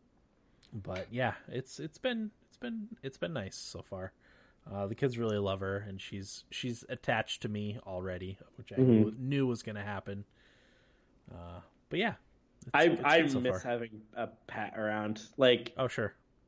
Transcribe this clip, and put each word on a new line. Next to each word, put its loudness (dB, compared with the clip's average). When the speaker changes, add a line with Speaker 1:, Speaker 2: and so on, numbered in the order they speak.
Speaker 1:
But -8
yeah, -2
it's, -10
it's -10
been, -2
it's -20
been, -8
it's -8
been -4
nice -6
so -10
far. -10
Uh, -2
the -4
kids 0
really 0
love 0
her, -2
and -8
she's, -10
she's -6
attached -2
to -4
me -4
already, -6
which -18
I -10
Speaker 2:
Mm-hmm. 8
Speaker 1:
knew, 8
knew 2
was -2
gonna -8
happen. -6
Uh, -14
but -4
yeah, 0
it's, -14
Speaker 2:
I, 8
Speaker 1:
it's 6
Speaker 2:
I 8
Speaker 1:
good 2
so 2
Speaker 2:
miss 0
Speaker 1:
far. -4
Speaker 2:
having -4
a -2
pet -8
around. 0
Like, 6
Speaker 1:
Oh, 0
sure. -2